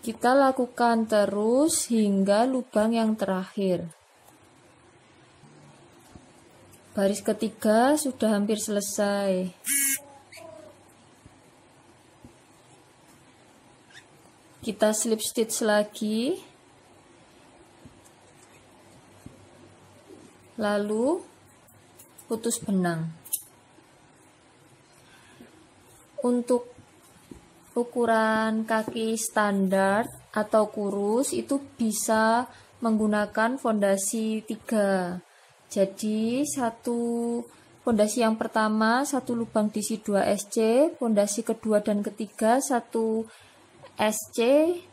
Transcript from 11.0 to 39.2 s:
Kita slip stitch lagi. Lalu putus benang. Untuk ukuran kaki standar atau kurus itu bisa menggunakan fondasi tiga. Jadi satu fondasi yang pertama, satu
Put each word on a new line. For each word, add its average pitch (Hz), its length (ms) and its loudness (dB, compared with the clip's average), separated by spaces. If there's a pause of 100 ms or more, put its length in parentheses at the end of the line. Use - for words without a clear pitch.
Kita 214 320 0
slip 220 240 -2
stitch 220 480 -2
lagi. 214 720 0 (4000)
Lalu 214 640 -2 (1120)
putus 233 320 -4
benang. 170 480 -2 (3000)
Untuk 247 560 0 (1000)
ukuran 220 880 0
kaki 220 560 -2
standar 196 880 0 (240)
atau 214 400 2
kurus 202 560 -2
itu 277 320 -4 (160)
bisa 220 720 0 (320)
menggunakan 214 800 0
fondasi 220 800 0
tiga. 196 800 -2 (480)
Jadi 214 720 -2
satu 233 960 -4 (480)
fondasi 220 400 2
yang 220 80 2
pertama, 220 720 0
satu 247 320 -4